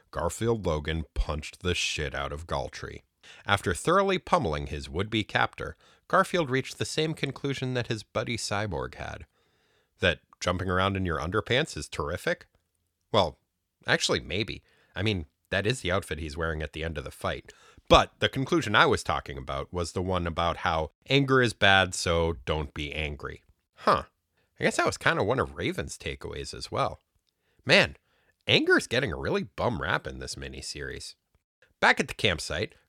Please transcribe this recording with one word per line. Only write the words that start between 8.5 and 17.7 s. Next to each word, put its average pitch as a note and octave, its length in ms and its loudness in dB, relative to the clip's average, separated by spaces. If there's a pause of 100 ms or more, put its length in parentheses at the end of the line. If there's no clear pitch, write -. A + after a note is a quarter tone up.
had. D2 300 -12 (720)
That F2+ 200 4 (200)
jumping F#2 300 -2
around F#2+ 260 2
in F#2+ 100 -2
your D#2+ 140 0
underpants G#2+ 560 0
is - 140 -10
terrific? D3 580 -4 (640)
Well, F2+ 260 2 (480)
actually, C3 340 0
maybe. - 440 -6 (320)
I F#2 60 -4
mean, G2 240 0 (240)
that F#2+ 160 0
is B2 160 0
the E2+ 100 -2
outfit E2+ 280 -2
he's D2+ 180 -8
wearing D#2+ 240 -2
at D2+ 120 -6
the D#2 100 -8
end D#2+ 140 -6
of C#2+ 60 -6
the D2 80 -12
fight. - 400 -6 (380)